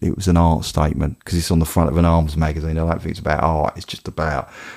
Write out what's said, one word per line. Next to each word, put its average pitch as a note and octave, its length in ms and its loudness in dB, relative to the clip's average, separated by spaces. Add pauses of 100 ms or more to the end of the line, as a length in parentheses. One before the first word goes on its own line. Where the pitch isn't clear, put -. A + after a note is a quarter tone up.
it - 140 -2
was F#2+ 100 -4
an F2 100 6
art E2+ 280 4
statement D2 600 -2
'cause F2 140 -2
it's E2 140 0
on E2 80 4
the E2 60 4
front E2+ 240 2
of C#2+ 80 0
an E2+ 60 6
arms D#2+ 320 2
magazine." D#2 420 -2
I E2 100 0
don't E2 120 -2
think E2 120 -6
it's - 80 -10
about D2+ 240 -2
art. D#2 320 0
It's F2+ 100 -14
just - 220 -12
about D2+ 400 -4 (280)